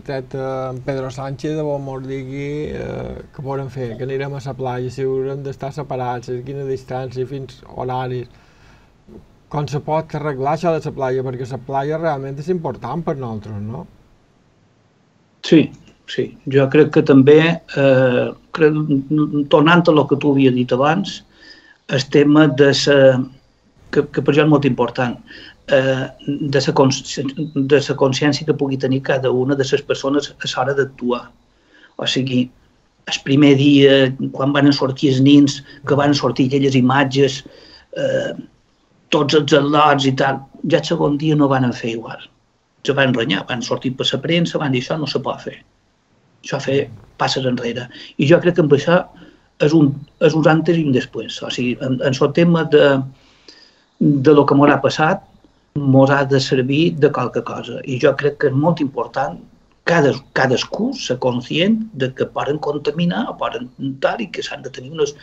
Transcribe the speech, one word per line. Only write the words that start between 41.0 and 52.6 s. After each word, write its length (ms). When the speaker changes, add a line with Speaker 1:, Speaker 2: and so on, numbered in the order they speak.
Speaker 2:
dia 160
no 140
van 240
fer 240
igual. 260
Se 100
van 180
renyar, 340
van 140
sortir 340
per 160
la 100
premsa, 360
van 140
dir, 80
"Això 180
no 80
se 140
pot 220
fer. 160
Això 180
fer 260
passes 260
enrere." 440
I 140
jo 100
crec 160
que 60
amb 100
això 300
és 160
un, 140
és 100
un 140
antes 300
i 60
un 80
després. 500
O 80
sigui, 340
en, 160
en 140
el 180
tema 320